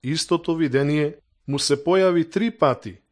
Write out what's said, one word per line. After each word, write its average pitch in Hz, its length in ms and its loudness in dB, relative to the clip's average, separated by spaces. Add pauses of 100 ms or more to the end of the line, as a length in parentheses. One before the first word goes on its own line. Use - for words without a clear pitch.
Истото 165 520 -2
видение 147 600 0 (320)
му 139 120 -4
се - 240 0
појави 175 480 2
три 226 200 -2
пати 123 500 -2 (100)